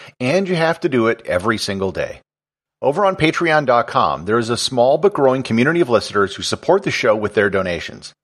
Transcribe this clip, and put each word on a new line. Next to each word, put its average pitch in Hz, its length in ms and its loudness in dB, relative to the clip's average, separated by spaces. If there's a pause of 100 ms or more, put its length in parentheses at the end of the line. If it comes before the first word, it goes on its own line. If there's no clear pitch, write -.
(180)
and 170 280 0
you 180 100 -2
have 165 240 0
to 170 100 -2
do 120 160 2
it 117 180 0
every 98 320 -2
single 95 360 -4
day. 76 280 -8 (640)
Over 156 240 2
on 185 100 0
Patreon 156 480 2
dot 120 220 2
com, 82 400 -2
there 110 120 2
is 113 120 -2
a 117 80 -2
small 131 400 2
but 196 160 2
growing 131 300 2
community 135 360 2
of 160 80 0
listeners 101 460 0
who 98 80 -12
support 180 400 0
the 160 80 -4
show 113 260 0
with 107 160 -4
their 104 160 2
donations. 92 640 -6 (120)